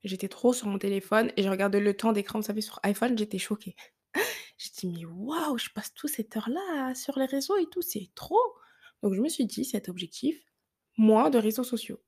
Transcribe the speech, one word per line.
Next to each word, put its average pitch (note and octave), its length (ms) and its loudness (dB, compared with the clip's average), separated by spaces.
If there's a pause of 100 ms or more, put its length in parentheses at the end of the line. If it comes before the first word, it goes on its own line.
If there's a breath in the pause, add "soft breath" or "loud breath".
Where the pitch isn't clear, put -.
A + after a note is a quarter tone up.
J'étais F#3+ 240 -4
trop B3 240 2
sur B3 140 -2
mon G3+ 120 -2
téléphone G3+ 580 2
et G3+ 60 2
je F#3+ 60 2
regardais G3 320 2
le G3+ 160 2
temps A3+ 160 2
d'écran, G#3 280 0
vous G#3 60 -4
savez, G#3+ 140 -2
sur - 220 -8
iPhone, A3+ 340 2
j'étais G#3+ 220 -2
choquée. - 380 -6 (380 loud breath)
<laughs> - 440 -4
J'ai - 180 -12
dit, « - 120 -8
Mais E3+ 160 -8
waouh, B3 540 -4
je - 120 -6
passe - 240 -10
toute - 160 -6
cette - 260 -6
heure-là C#4 580 -2
sur C4+ 240 -6
les C4 80 2
réseaux C#4 300 0
et F4+ 100 2
tout, F4 160 -6
c'est - 320 -6
trop. » G#4 400 0 (480 loud breath)
Donc, G3 120 2
je F#3+ 60 0
me C4+ 80 2
suis C#4 180 0
dit, G#3+ 180 -2
cet - 240 -4
objectif, F3+ 540 -4 (540)
moins A3 340 8
de B3+ 80 4
réseaux A3 260 2
sociaux. A#3+ 440 -6